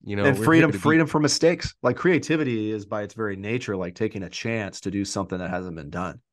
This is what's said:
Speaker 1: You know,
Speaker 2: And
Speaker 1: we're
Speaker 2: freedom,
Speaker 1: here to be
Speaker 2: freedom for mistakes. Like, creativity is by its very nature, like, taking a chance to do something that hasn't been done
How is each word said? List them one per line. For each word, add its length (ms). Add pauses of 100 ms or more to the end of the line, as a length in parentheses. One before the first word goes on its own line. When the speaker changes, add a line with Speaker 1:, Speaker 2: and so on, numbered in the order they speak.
Speaker 1:
You 120
know, 120
Speaker 2:
And 100
Speaker 1:
we're 80
Speaker 2:
freedom, 240
Speaker 1:
here 40
to 40
be 40
Speaker 2:
freedom 260
for 120
mistakes. 640
Like, 140
creativity 760
is 140
by 180
its 100
very 220
nature, 400
like, 200
taking 280
a 60
chance 520
to 100
do 140
something 340
that 100
hasn't 260
been 140
done 320 (120)